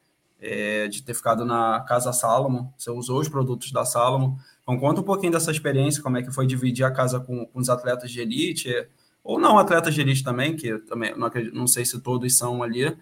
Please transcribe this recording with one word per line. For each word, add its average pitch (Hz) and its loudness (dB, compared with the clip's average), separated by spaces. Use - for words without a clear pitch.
é, 107 -2
de 101 -10
ter 120 -10
ficado 117 0
na 113 2
Casa 123 0
Salomon, 127 2
você - -10
usou 123 -4
os 151 0
produtos 131 -2
da 123 0
Salomon. 131 2
Então, 127 -2
conta 156 2
um - -4
pouquinho 190 0
dessa 160 0
experiência, 143 0
como 127 0
é 123 -4
que - -8
foi 131 0
dividir 127 2
a 131 2
casa 127 0
com, 123 -8
com - -10
os 123 0
atletas 123 0
de 120 -8
elite, 127 -2
ou - -2
não 302 6
atletas 165 4
de 139 0
elite 135 2
também, 131 -2
que 113 -6
também 113 -6
não 120 -2
acredito, 113 -4
não 123 -2
sei 120 2
se 120 -4
todos 123 0
são 123 -2
ali, 123 -2